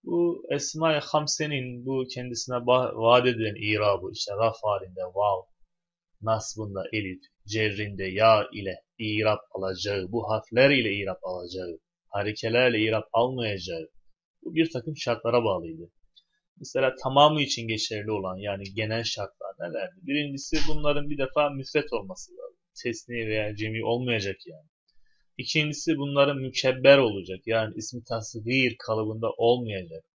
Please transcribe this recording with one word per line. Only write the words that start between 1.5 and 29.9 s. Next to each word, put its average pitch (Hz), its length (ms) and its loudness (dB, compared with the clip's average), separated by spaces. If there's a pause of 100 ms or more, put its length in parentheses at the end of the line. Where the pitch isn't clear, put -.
bu 131 280 -2
kendisine 123 420 -6
ba-, 123 400 2
vaat 120 320 8
edilen 110 280 0 (180)
irabı, 101 400 2
işte - 180 -8
raf 110 320 2
halinde 95 380 -2
vav, 95 400 0 (800)
nasbında 107 640 -4 (100)
elif, 95 280 -6 (260)
cerrinde 104 560 -2
ya 104 500 4
ile 98 220 -6 (240)
irab 107 400 0 (120)
alacağı, 95 600 -4
bu 110 180 -4
harfler 117 400 4
ile 120 240 2
irab 95 300 -6
alacağı, 90 560 -8 (280)
harekelerle 113 720 0
irab 110 240 2 (100)
almayacağı, 104 760 -2 (540)
bu 165 120 -8
bir 165 160 2
takım 147 260 -6
şartlara 117 460 0
bağlıydı. 85 480 -4 (680)
Mesela 131 440 0
tamamı 147 380 6
için 120 260 -4
geçerli 107 440 -4
olan, 95 260 -4
yani 98 260 -6 (120)
genel 110 280 -2
şartlar 101 560 -8
nelerdi? 90 420 -6
Birincisi 143 560 -4 (120)
bunların 147 400 4
bir 147 80 -2
defa 143 320 0
müfret 143 440 -2
olması 95 380 -8
lazım. - 280 -18 (240)
Tesniye 117 440 -6
veya 107 280 -2
cemi 110 300 -4
olmayacak 117 600 0
yani. - 220 -20 (680)
İkincisi 151 600 -2
bunların 139 400 2
mükebber 131 600 4
olacak, 98 480 0
yani 110 320 0
ismi 113 260 -12
tasgir 113 720 -2 (120)
kalıbında 110 500 -2
olmayacak. 104 680 0 (120)